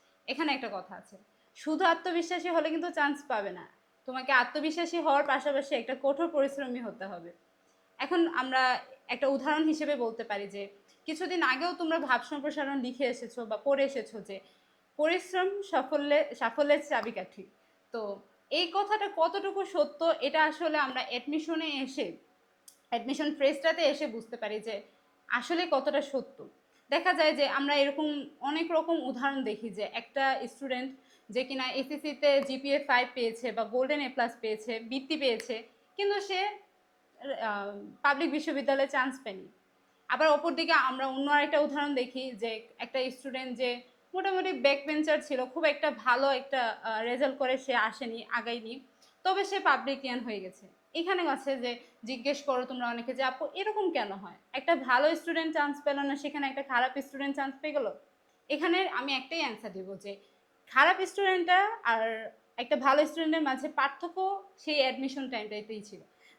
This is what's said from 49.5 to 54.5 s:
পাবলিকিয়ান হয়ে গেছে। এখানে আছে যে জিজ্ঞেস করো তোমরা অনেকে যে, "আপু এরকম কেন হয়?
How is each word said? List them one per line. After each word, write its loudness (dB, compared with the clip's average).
পাবলিকিয়ান 2
হয়ে -6
গেছে। -14
এখানে 0
আছে -2
যে -4
জিজ্ঞেস -2
করো 0
তোমরা -4
অনেকে -4
যে, 0
"আপু -2
এরকম 0
কেন -2
হয়? -12